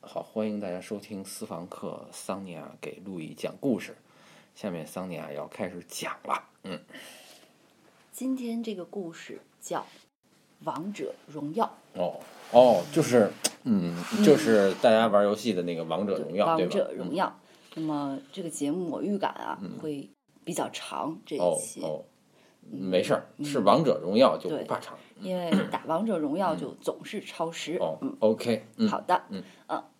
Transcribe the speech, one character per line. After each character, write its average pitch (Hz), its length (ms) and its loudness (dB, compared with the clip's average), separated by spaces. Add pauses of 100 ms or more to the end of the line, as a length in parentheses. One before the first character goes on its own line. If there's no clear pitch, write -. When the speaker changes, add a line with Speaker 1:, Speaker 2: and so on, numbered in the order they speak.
Speaker 1:
好， - 160 -8
欢 110 300 -4
迎 104 80 -6
大 101 100 -6
家 90 120 -6
收 104 180 -8
听 98 260 -12
私 98 220 -12
房 85 220 -10
课 - 420 -12
桑 98 340 -10
尼 92 60 -12
亚 76 300 -14
给 - 240 -12
路 92 160 -10
易 78 120 -10
讲 - 280 -8
故 123 180 2
事。 - 180 -12 (560)
下 - 160 -8
面 82 160 -6
桑 92 240 -10
尼 85 60 -8
亚 78 180 -10
要 73 140 -10
开 - 240 -8
始 87 180 -12
讲 - 240 -10 (120)
了， - 180 -4 (220)
嗯。 190 160 -10 (1300)
Speaker 2:
今 262 260 -4
天 233 280 -4
这 220 100 -6
个 180 100 -8
故 170 280 -10
事 - 280 -16 (200)
叫 160 200 -4 (840)
《王 156 280 -6
者 - 220 -8 (140)
荣 147 260 -8
耀》。 220 180 0 (280)
Speaker 1:
哦， - 180 -2 (320)
哦， 117 320 10 (100)
就 165 80 4
是， 120 300 6 (320)
嗯， 87 340 2 (220)
Speaker 2:
嗯。 214 60 6
Speaker 1:
就 147 120 12
是 101 460 6
大 123 80 8
家 113 160 8
玩 101 160 6
游 101 140 4
戏 110 180 0
的 90 80 0
那 87 140 -2
个 82 80 -4
王 82 200 -2
者 80 140 0
荣 80 160 -6
耀， 160 220 4
Speaker 2:
对， 170 100 2
Speaker 1:
对 196 140 0
吧？ - 40 2
Speaker 2:
王 - 40 -6
者 - 60 -10
荣 - 200 -6
耀。 180 140 0
Speaker 1:
嗯。 - 100 -12 (380)
Speaker 2:
那 160 60 -6
么 143 360 -4 (140)
这 190 100 -10
个 165 80 -8
节 147 220 -4
目 170 180 -4
我 - 100 -4
预 202 160 -2
感 196 180 -2
啊， - 280 -8
Speaker 1:
嗯。 - 160 -10
Speaker 2:
会 147 320 -8 (340)
比 170 80 -6
较 156 180 -2
长， 123 540 -8
这 151 120 -8
一 87 240 2
期。 - 200 -12
Speaker 1:
哦， - 60 -6
哦， 76 180 -6 (680)
Speaker 2:
嗯。 95 80 -10 (100)
Speaker 1:
没 90 140 4
事 - 100 2
儿， - 220 -4
Speaker 2:
嗯。 147 100 -8
Speaker 1:
是 139 140 0
《王 110 240 6
者 85 180 2
荣 95 160 2
耀》 113 180 8
就 - 140 -6
不 117 140 -4
怕 - 160 -4
长。 - 180 -16 (220)
Speaker 2:
对， - 100 -8
因 180 80 -2
为 175 100 -4 (220)
打 - 160 -6
《王 165 180 0
者 208 140 0
荣 151 180 -2
耀》 175 200 0
就 160 240 -8
总 - 240 -6
是 208 160 -8
超 165 320 -6
时。 160 280 -6
Speaker 1:
嗯。 87 60 0
哦， 80 160 -4
Speaker 2:
嗯。 135 160 -6
Speaker 1:
OK， 110 480 2 (120)
嗯。 110 100 4
Speaker 2:
好 - 120 0
的。 - 280 2
Speaker 1:
嗯。 196 120 -10 (280)
Speaker 2:
嗯。 - 140 -4 (160)